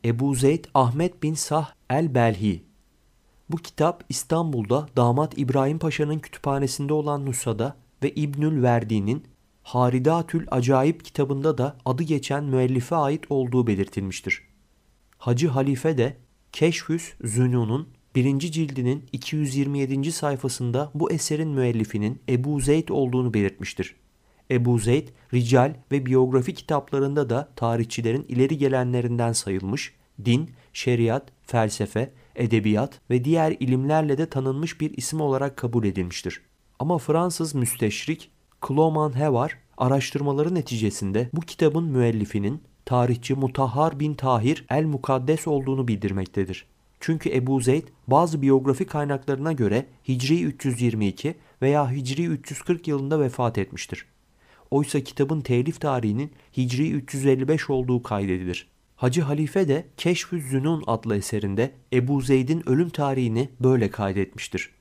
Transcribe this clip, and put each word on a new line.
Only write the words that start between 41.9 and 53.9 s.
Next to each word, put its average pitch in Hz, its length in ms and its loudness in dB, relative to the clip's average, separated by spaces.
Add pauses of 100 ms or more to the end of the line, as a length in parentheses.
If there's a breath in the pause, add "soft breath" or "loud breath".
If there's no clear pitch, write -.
tarihçi 123 500 0
Mutahhar 135 640 0
bin 151 140 -2
Tahir 127 560 0
el-Mukaddes 143 800 0
olduğunu 135 400 0
bildirmektedir. 98 800 -4 (340)
Çünkü 160 300 -2
Ebu 131 320 0
Zeyd 127 260 0 (200)
bazı 156 340 4
biyografi 135 440 4
kaynaklarına 143 680 -4
göre 123 340 0 (220 loud breath)
Hicri 135 360 0
üç 147 220 -6
yüz 120 160 -2
yirmi 110 260 2
iki 143 280 -4 (260 soft breath)
veya 139 300 2
Hicri 135 340 -2
üç 156 260 -4
yüz 139 100 -12
kırk 175 260 -2
yılında 143 320 0
vefat 123 380 0
etmiştir. - 480 -6 (680 soft breath)